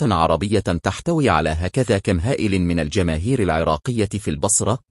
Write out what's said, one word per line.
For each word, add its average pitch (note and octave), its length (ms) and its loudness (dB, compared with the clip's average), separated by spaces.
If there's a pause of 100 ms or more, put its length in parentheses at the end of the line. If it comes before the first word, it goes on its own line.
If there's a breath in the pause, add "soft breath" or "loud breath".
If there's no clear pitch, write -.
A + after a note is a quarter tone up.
عربية F#2+ 580 2
تحتوي G#2+ 680 -2
على D#2+ 220 2
هكذا F#2 480 0
كم G2 220 0
هائل G2 400 0
من E2+ 200 0
الجماهير F2 640 0
العراقية E2 680 0
في G2+ 220 -6
البصرة G2 480 0 (120)